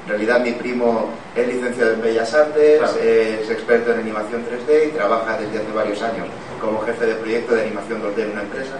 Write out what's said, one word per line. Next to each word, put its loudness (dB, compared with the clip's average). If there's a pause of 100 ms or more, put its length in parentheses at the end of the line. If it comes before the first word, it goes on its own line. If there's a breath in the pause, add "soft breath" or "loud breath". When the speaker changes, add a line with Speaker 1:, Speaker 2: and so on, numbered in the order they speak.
Speaker 1:
En -14
realidad 2
mi 0
primo 0 (240)
es 0
licenciado 0
en -2
Bellas 0
Artes, 6
Speaker 2:
Claro. 2
Speaker 1:
es 2
experto 2
en 0
animación -6
tres -6
D 6
y -4
trabaja 0
desde -4
hace -6
varios -2
años -4 (320)
como -2
jefe -2
de 2
proyecto 0
de 2
animación -4
dos -4
D 0
en -4
una -6
empresa -8